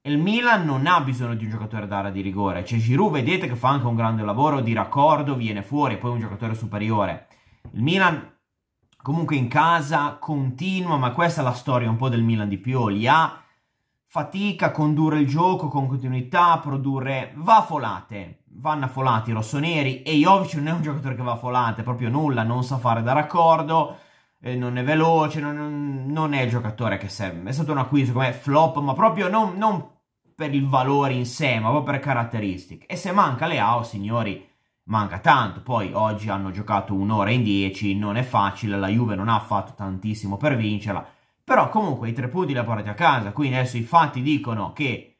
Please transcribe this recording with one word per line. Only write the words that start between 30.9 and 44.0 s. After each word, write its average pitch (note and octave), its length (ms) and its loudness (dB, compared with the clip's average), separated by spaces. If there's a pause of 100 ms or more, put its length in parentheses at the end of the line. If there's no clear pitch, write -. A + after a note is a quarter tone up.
in B2 120 -2
sé, B2+ 340 -2
ma A2+ 100 0
proprio C#3 240 0
per C3+ 60 -2
caratteristiche. A2+ 840 -4
E F#3 100 -8
se F3+ 160 -6
manca D#3+ 360 2
Leao, A#2 360 2
signori, G#2 640 -4 (360)
manca G2 360 -2
tanto. B2 420 2
Poi G#2+ 320 -2
oggi G#2+ 360 0
hanno G2 220 -4
giocato G2+ 420 -2
un'ora G2+ 380 2
in B2 100 4
dieci, G2 540 0
non G#2 220 -2
è B2+ 60 0
facile, G2+ 540 0
la G2 100 0
Juve A2+ 280 2
non G2+ 140 -2
ha A2 100 4
fatto G2+ 340 -4
tantissimo G2 640 -6
per C3 200 0
vincerla, G#2 500 -4 (360)
però A#3+ 260 4
comunque C3+ 400 -2
i A2+ 40 -4
tre B2 140 -4
punti D3+ 260 -2
li B2+ 60 0
ha A#2 40 -2
portati G#2+ 260 -4
a G#2 40 -8
casa, B2+ 380 2
quindi C3 240 -2
adesso B2 220 -2
i A#2 60 -2
fatti C#3+ 380 2